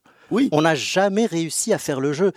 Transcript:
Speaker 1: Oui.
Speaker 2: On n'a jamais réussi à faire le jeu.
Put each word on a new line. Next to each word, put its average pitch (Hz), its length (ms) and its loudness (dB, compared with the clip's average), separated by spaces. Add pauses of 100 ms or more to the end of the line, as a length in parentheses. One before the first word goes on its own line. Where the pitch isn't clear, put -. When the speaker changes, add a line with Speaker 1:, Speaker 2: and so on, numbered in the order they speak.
(300)
Speaker 1:
Oui. 233 220 2
Speaker 2:
On 151 100 4
n'a 160 140 4
jamais 196 500 0
réussi 165 460 -2
à 165 60 0
faire 143 200 -4
le 139 140 0
jeu. 180 240 0